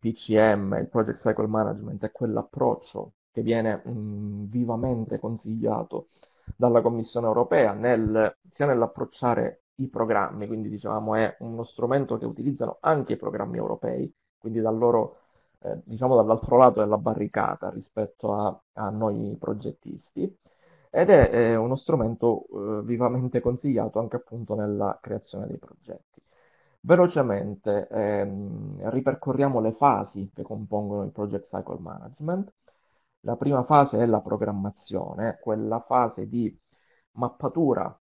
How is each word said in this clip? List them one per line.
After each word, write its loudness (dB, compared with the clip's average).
P -4
C -4
M, -2
il -4
Project 0
Cycle 0
Management, -2
è -6
quell'approccio -4
che -8
viene, 0
mm, -8
vivamente -4
consigliato -6
dalla 4
Commissione -2
Europea 4
nel, 2
sia -2
nell'approcciare 0
i -6
programmi, -2
quindi -6
diciamo -4
è 2
uno -10
strumento -2
che -6
utilizzano -4
anche 0
i -6
programmi -6
europei, -4
quindi -4
dal 0
loro, 2
eh, -8
diciamo 2
dall'altro 6
lato 10
della 2
barricata -2
rispetto -6
a, -2
a -6
noi -4
progettisti, -8
ed 2
è, 10
eh, 4
uno 0
strumento, 0
eh, -8
vivamente 0
consigliato -2
anche -6
appunto -8
nella -2
creazione -10
dei -10
progetti. -20
Velocemente, 2
ehm, -4
ripercorriamo 0
le 0
fasi 0
che -12
compongono -6
il -8
Project -6
Cycle -10
Management. -8
La -4
prima 0
fase 4
è 4
la 2
programmazione, -6
quella -4
fase -2
di -4
mappatura -2